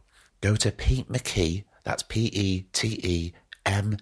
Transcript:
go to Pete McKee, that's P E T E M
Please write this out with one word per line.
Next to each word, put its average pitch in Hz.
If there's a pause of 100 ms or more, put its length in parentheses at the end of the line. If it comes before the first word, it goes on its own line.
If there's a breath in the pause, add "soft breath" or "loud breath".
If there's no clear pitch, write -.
(420 soft breath)
go 104
to 104
Pete -
McKee, 95 (200 soft breath)
that's -
P 113
E 95
T 113
E 85 (320 loud breath)
M 101